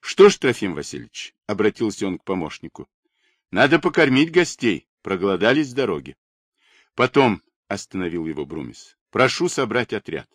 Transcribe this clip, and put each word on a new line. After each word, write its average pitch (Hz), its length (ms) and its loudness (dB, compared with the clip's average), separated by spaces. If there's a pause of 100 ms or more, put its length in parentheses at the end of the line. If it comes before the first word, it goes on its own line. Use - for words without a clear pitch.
«Что - 280 6
ж, 190 80 4
Трофим 107 380 -2
Васильевич», - 600 -12 (120)
обратился 107 600 -2
он 90 120 -4
к - 60 -20
помощнику, 82 640 -8 (640)
«надо 135 280 4
покормить 156 520 2
гостей, 123 580 0 (140)
проголодались 98 680 0
с - 20 -16
дороги». 87 440 -4 (800)
«Потом», 127 480 2 (260)
остановил 87 580 -6
его 73 200 -8
Брумис, 71 500 -14 (140)
«прошу 131 380 0
собрать 120 440 -2
отряд». 85 420 -8